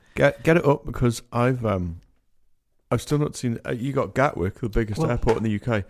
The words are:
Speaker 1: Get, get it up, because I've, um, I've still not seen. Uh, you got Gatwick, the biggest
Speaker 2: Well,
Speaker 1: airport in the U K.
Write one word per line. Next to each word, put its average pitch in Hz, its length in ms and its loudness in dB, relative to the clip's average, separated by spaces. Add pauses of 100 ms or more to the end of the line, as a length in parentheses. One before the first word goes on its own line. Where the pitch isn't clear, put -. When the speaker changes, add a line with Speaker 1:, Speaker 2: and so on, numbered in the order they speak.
(160)
Speaker 1:
Get, - 280 2
get 160 140 4
it - 80 2
up, 143 200 2
because 117 360 0 (100)
I've, 123 340 0
um, 90 360 -2 (880)
I've 120 140 0
still 147 160 -2
not 147 160 -2
seen. 117 300 -4
Uh, - 60 -4
you 131 220 -4
got 110 220 -2
Gatwick, 127 440 0
the 120 80 -4
biggest 107 320 -2
Speaker 2:
Well, 160 120 0
Speaker 1:
airport 120 260 2
in 104 60 -2
the 110 80 0
U 104 80 -2
K. 107 300 -2